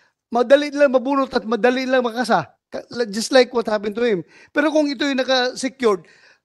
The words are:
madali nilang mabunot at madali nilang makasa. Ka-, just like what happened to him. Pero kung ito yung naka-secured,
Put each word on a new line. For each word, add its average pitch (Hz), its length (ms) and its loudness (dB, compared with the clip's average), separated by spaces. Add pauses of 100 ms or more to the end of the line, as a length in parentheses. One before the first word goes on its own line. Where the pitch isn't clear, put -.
(340)
madali 277 400 4
nilang 277 240 4
mabunot 269 320 0
at 226 160 -4
madali 240 400 0
nilang 254 240 0
makasa. 214 560 -2
Ka-, - 240 -14 (160)
just 214 240 -6
like 254 240 4
what 226 160 -2
happened 208 240 -2
to 233 80 -4
him. 208 240 -2 (240)
Pero 294 240 0
kung 302 160 2
ito 285 160 -4
yung 262 160 -2
naka-secured, 247 880 -2 (340)